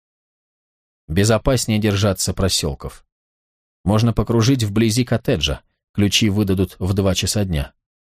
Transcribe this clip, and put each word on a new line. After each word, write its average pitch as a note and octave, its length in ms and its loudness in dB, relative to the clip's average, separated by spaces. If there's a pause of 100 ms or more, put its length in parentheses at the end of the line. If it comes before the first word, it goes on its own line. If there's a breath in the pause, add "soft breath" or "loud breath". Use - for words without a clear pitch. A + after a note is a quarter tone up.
(1080)
Безопаснее G#2+ 720 0
держаться G2+ 560 0
просёлков. - 720 -4 (800)
Можно A2 280 2
покружить A#2 520 2
вблизи A2 400 0
коттеджа, E2 560 -2 (340)
ключи G2+ 340 2
выдадут G2 500 0
в F#2 160 -2
два F#2+ 200 2
часа G2+ 300 -2
дня. D#2+ 280 -4 (440)